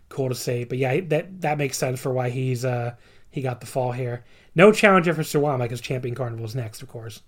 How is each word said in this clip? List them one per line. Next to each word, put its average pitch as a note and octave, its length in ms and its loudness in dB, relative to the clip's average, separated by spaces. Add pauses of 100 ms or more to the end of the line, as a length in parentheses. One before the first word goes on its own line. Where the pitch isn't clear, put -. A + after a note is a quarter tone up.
cool C3 200 -2
to B2 60 -2
see. A#2+ 280 -4
But B2+ 160 -6
yeah, C3+ 220 0
that, D#3+ 400 -4
that D3+ 180 0
makes C#3 180 -2
sense C3 220 -2
for C#3 140 -4
why B2+ 160 0
he's, B2+ 360 -2
uh, A#2+ 280 -2 (380)
he C#3+ 100 -6
got B2+ 200 -6
the - 60 -16
fall B2+ 240 -2
here. B2 320 -6 (320)
No G3+ 160 10
challenger F#3 420 6
for D#3+ 100 -2
Suwama C#3+ 440 0
'cause A#2 140 -8
Champion B2 340 -6
Carnival A#2 300 -6
is A2 100 -8
next, A2+ 260 -8
of C3 60 -16
course. A2 400 -14